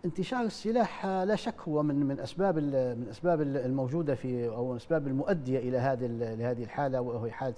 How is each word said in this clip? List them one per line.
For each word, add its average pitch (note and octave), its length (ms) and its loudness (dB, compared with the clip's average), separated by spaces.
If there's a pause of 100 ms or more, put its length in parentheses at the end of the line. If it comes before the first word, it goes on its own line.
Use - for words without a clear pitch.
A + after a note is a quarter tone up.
انتشار F#3+ 360 -2
السلاح، A3 640 0
آه، F#3+ 180 0
لا G#3 120 2
شك - 200 -2 (120)
هو D3+ 160 2
من، D3 120 2
من C#3 240 2
أسباب F3+ 380 0
ال-، C3 420 2
من A#2+ 100 -6
أسباب E3 320 2
ال-، C#3+ 160 0
الموجودة C3+ 580 0
في، B2 320 -2
أو A#2 180 -2
من B2+ 60 -2
الأسباب C#3+ 360 0
المؤدية C3+ 520 0
إلى B2 180 0
هذه B2+ 280 2
ال-، A#2 340 -2
لهذه A#2+ 240 0
الحالة، C3 380 0
وهي A#2 300 -2
حالة B2+ 260 -4